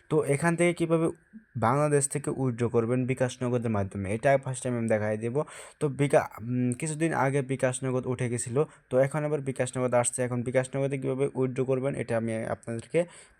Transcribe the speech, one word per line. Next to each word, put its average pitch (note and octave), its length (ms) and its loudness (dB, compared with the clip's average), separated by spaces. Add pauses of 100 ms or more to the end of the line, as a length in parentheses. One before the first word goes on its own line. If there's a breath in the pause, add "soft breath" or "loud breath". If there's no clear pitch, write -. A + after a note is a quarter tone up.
তো D#3 160 2
এখান D#3 320 2
থেকে F3 160 4
কিভাবে E3 340 0 (500)
বাংলাদেশ C#3+ 520 2
থেকে D3 220 -4
উইথড্র A#2+ 380 0
করবেন A#2+ 380 2
বিকাশ B2+ 260 0 (100)
নগদের A#2+ 280 0
মাধ্যমে, G2 440 -2
এটা C#3 300 4
ফার্স্ট C3 180 -6
টাইম B2 160 -2
আমি A2+ 100 -2
দেখাই G#2+ 300 0
দেব। A#2 240 -2 (380 loud breath)
তো D3+ 80 0
বিকা-, C#3 420 2 (100)
উম, B2 320 0
কিছুদিন D#3 420 -2
আগে C3+ 280 2
বিকাশ B2+ 420 -2
নগদ B2+ 220 -2
উঠে B2 220 -2
গেছিলো, A#2+ 380 -2 (240 loud breath)
তো B2+ 80 2
এখন C#3 260 2
আবার D3+ 160 -2
বিকাশ C3 360 -4
নগদ B2+ 180 0
আসছে। A#2+ 280 2
এখন B2 200 -2
বিকাশ B2+ 240 2 (100)
নগদে C#3 220 0
কীভাবে C3+ 360 -2
উইথড্র C3 300 0
করবেন C3 300 0
এটা A#2+ 220 -2
আমি A2+ 160 0 (140)
আপনাদেরকে A#2 540 -4 (380 loud breath)